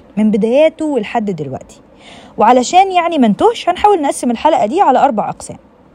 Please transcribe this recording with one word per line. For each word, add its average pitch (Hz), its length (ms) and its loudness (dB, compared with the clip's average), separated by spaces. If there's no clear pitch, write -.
من 214 140 0
بداياته 269 540 0
ولحد 226 460 -4
دلوقتي. 143 500 -12
وعلشان 254 540 2
يعني 339 260 -2
ما 247 100 4
نتوهش، 349 420 0
هنحاول 370 320 2
نقسم 285 300 -4
الحلقة 214 340 0
دي 285 160 0
على 269 180 2
أربع 202 300 0
أقسام: - 280 -14